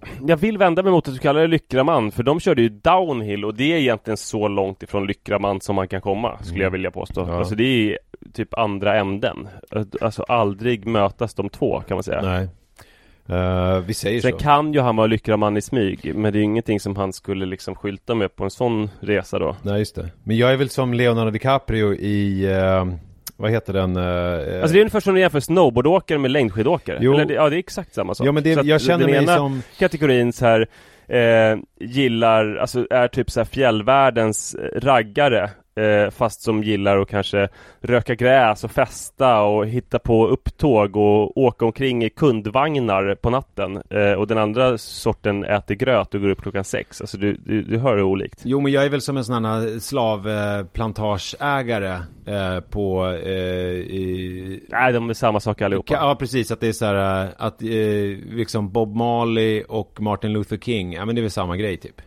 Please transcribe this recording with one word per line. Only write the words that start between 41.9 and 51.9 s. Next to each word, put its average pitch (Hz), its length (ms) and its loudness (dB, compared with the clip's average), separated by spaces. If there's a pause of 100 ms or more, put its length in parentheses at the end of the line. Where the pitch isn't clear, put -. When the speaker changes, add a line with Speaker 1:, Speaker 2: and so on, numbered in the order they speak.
Speaker 1:
i 110 60 0
kundvagnar 110 1040 0
på 117 160 -2
natten. 101 600 -4
Eh, 101 220 2
och 101 140 0
den 110 120 0
andra 113 400 2
sorten 101 640 -4
äter 104 300 -2
gröt 110 400 0
och 101 60 -4
går 98 80 0
upp 95 140 -2
klockan 98 220 -6
sex. - 360 -8
Alltså, 104 180 -10
du, 101 260 0
du, 107 180 -2
du 110 160 -4
hör 123 180 2
hur 101 80 2
olikt. 95 400 -2
Speaker 2:
Jo, 131 160 0
men 139 120 0
jag 139 120 2
är 143 40 0
väl 139 120 -2
som 139 160 -6
en 131 80 -4
sån 113 200 -2
här 110 360 -4
slav, 110 480 -2
eh, 104 440 -2
plantageägare, 107 1300 -4 (280)